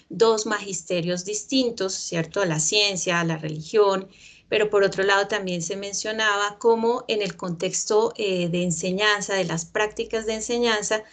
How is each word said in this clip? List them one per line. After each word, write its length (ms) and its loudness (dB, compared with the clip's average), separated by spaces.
dos 360 4
magisterios 800 -4
distintos, 680 -2
¿cierto? 500 -2
La 140 0
ciencia, 640 2
la 140 -2
religión, 680 0
pero 200 2
por 120 4
otro 220 2
lado 240 4
también 340 -4
se 140 -6
mencionaba 840 -2
cómo 520 2
en 120 0
el 140 -4
contexto, 800 0
eh, 320 -2
de 160 0
enseñanza, 720 0
de 100 2
las 220 -4
prácticas 600 -2
de 100 -2
enseñanza, 760 0